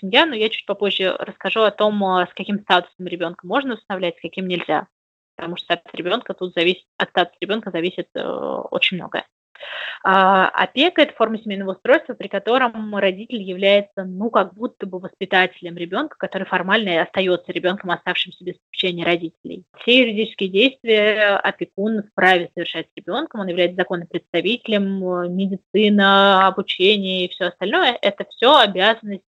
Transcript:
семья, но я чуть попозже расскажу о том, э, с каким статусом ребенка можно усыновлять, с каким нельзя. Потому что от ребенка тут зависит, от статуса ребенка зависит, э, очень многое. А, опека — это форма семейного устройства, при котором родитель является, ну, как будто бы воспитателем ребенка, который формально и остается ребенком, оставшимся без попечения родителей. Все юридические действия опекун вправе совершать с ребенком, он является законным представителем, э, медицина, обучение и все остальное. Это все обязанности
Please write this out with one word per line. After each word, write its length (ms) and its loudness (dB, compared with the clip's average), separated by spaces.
семья, 240 2
но 80 -4
я 160 -2
чуть 160 -8
попозже 540 -2
расскажу 420 -4
о 80 4
том, 340 0
э, 220 2
с 80 -10
каким 280 -6
статусом 440 -2
ребенка 400 -8
можно 300 -2
усыновлять, 420 -6
с 40 -20
каким 260 -8
нельзя. 400 -4
Потому 200 -10
что 180 -4
от 60 -6
ребенка 400 -6
тут 220 -10
зависит, 300 -2
от 120 -4
статуса 300 -2
ребенка 300 -6
зависит, 460 -6
э, 80 -6
очень 260 -2
многое. 280 -8
А, 460 4
опека — 540 2
это 120 2
форма 240 0
семейного 320 -6
устройства, 420 0
при 140 -12
котором 680 -2
родитель 460 -2
является, 600 0
ну, 260 -6
как 240 0
будто 320 -10
бы 140 -10
воспитателем 800 -2
ребенка, 400 -6
который 280 -8
формально 440 0
и 80 2
остается 560 -2
ребенком, 380 -4
оставшимся 520 -6
без 140 -8
попечения 480 -6
родителей. 580 -4
Все 220 6
юридические 480 -2
действия 880 2
опекун 640 -4
вправе 500 2
совершать 340 -6
с 100 -20
ребенком, 440 -6
он 60 -4
является 300 0
законным 300 -4
представителем, 960 -2
э, 260 -2
медицина, 1160 4
обучение 800 0
и 40 -8
все 180 -4
остальное. 540 0
Это 280 -2
все 280 4
обязанности 720 2